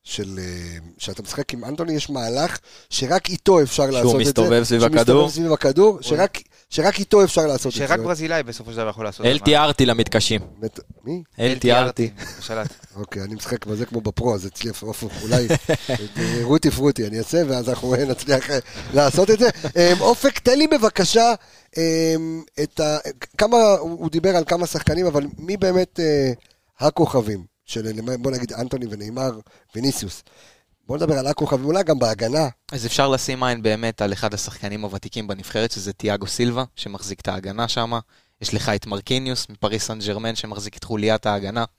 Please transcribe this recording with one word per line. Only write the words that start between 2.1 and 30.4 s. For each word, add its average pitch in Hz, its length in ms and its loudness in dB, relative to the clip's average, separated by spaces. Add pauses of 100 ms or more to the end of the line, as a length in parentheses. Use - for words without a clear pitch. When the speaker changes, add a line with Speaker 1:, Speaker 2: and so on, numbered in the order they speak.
Speaker 1:
מהלך 131 480 -4 (320)
שרק 151 400 0
איתו 180 320 6
אפשר 143 200 2
Speaker 2:
שהוא 135 100 0
Speaker 1:
לעשות 120 220 4
את 131 100 4
זה. - 60 -
Speaker 2:
מסתובב 117 340 4
סביב 117 160 4
Speaker 1:
שהוא 117 100 6
מסתובב - 100 4
Speaker 2:
הכדור. 139 300 6
Speaker 1:
סביב 160 220 0
הכדור, 156 420 6
Speaker 3:
אוי. 151 80 -10
Speaker 1:
שרק, 175 360 0 (320)
שרק 175 280 2
איתו 202 260 6
אפשר 160 220 2
לעשות 139 280 0
את - 40 -4
זה. 139 100 -2
Speaker 3:
שרק 165 120 2
ברזילאי 160 420 -2
בסופו 117 280 -12
של 113 60 -10
דבר 110 140 -2
יכול 107 140 -8
לעשות 104 160 -8
את 117 40 -8
זה. 120 60 6
Speaker 2:
אל 143 80 2
טי 147 180 4
אר 147 160 4
טי 135 140 4
למתקשים. 113 540 2 (220)
Speaker 1:
מת-, - 180 -10 (240)
מי? 165 180 -8 (180)
Speaker 3:
אל 127 180 0
טי 120 140 4
אר 127 180 4
טי, 120 120 -4
Speaker 2:
אל 113 60 -2
טי - 120 -14
אר - 60 -12
טי. - 120 -16
Speaker 3:
בשלט. 110 300 -6 (280)
Speaker 1:
אוקיי, 101 260 -10
אני 101 120 -10
משחק 110 320 -8
בזה 107 200 -6
כמו 117 140 -6
בפרו, 110 340 -2
אז 95 120 -6
אצלי 113 240 -8
הפ-, 107 200 -10
הפוך, 107 220 -10 (100)
אולי, 120 260 2
Speaker 2:
<laughs> - 680 -2
Speaker 1:
אה, 113 240 -2
רותי 147 280 2
פרוטי, 131 360 0
אני 107 120 -6
אעשה, 160 300 0
ואז 123 200 -2
אנחנו 127 260 -2 (140)
נצליח, 131 420 0
אה, 143 80 0 (360)
לעשות 147 360 4
את 214 80 6
זה. 240 100 6 (280)
אה, 175 240 6
אופק, 233 380 2
תן 254 200 4
לי 311 80 4
בבקשה, 226 680 4 (460)
אה, 160 360 0 (480)
את - 180 -6
ה-, 151 180 0 (400)
כמה, 226 180 4
הוא, 190 340 6
הוא 165 200 -6
דיבר 175 260 2
על 165 80 2
כמה 175 220 0
שחקנים, 160 400 0
אבל 143 180 2 (140)
מי 175 180 -6
באמת, 185 440 2
אה, 147 320 2 (480)
הכוכבים 117 640 0 (200)
של, 110 220 -8 (340)
בוא 131 100 -2
נגיד, 123 220 -8
אנטוני 123 380 -6
וניימר, 110 480 -6 (360)
ויניסיוס? 117 480 -4 (640)